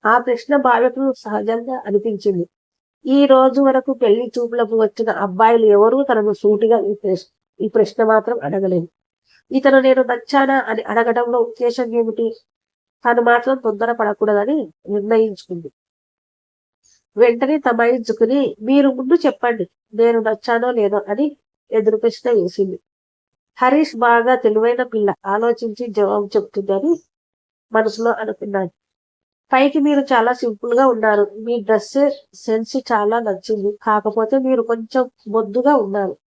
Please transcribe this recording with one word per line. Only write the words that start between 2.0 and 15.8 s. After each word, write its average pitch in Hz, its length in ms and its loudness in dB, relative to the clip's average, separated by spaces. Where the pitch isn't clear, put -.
ఈ 277 200 4
రోజు 262 360 4
వరకు 262 320 2
పెళ్లి 240 340 2
చూపులకు 233 540 -2
వచ్చిన 220 300 -2
అబ్బాయిలు 220 540 2
ఎవరూ 220 380 4
తనను 214 300 0
సూటిగా 214 460 2
ఈ 202 140 -2
ప్రశ్-, 185 400 -6
ఈ 220 60 -2
ప్రశ్న 214 360 0
మాత్రం 220 400 0
అడగలేదు. 180 440 -2
ఇతను 269 280 4
"నేను 262 220 4
నచ్చానా?" 269 560 0
అని 220 240 -4
అడగడంలో 233 580 0
ఉద్దేశం 240 560 -2
ఏమిటి? 226 400 -2
తను 240 120 2
మాత్రం 240 420 2
తొందరపడకూడదని 214 1040 -2
నిర్ణయించుకుంది. 208 840 -2